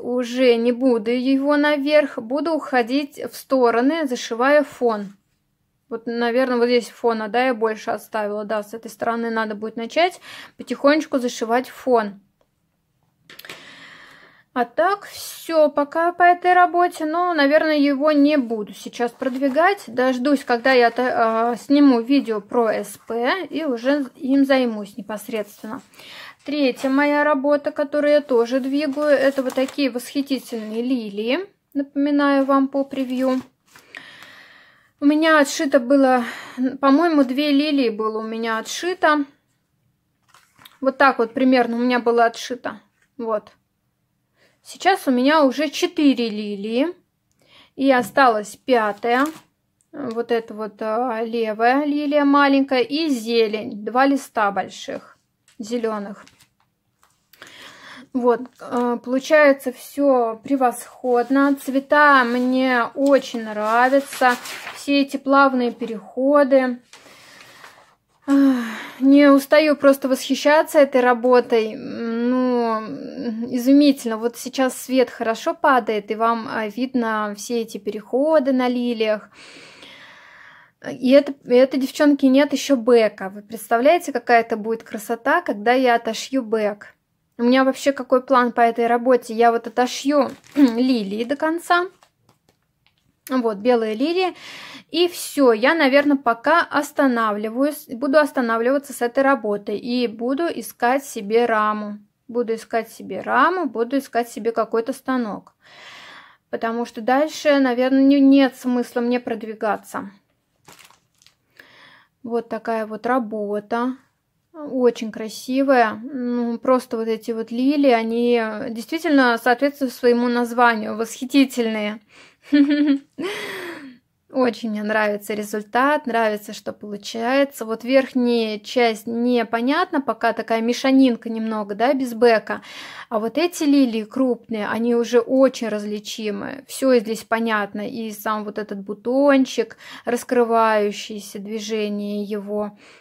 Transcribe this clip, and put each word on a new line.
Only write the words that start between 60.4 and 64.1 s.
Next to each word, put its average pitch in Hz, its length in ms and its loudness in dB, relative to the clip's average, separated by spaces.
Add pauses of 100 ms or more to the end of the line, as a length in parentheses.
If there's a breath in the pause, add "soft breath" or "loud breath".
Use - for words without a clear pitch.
превосходно. 254 1120 0
Цвета 277 680 4
мне 247 600 0 (100)
очень 262 500 2
нравятся. 240 920 2 (380 loud breath)